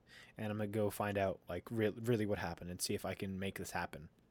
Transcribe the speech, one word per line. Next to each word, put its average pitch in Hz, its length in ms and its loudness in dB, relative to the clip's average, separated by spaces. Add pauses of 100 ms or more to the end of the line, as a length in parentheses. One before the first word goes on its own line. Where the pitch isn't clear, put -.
(360)
and 107 140 -2
I'm 104 80 0
gonna 107 100 0
go 104 220 4
find 101 260 0
out, 98 220 4 (100)
like, 87 220 -4
re-, 110 220 4 (120)
really 110 220 4
what 101 120 2
happened 87 320 -4
and 90 100 -6
see - 140 0
if 101 100 -2
I 95 100 0
can 95 240 -4
make 95 200 -4
this 90 120 -6
happen." 85 380 -4 (220)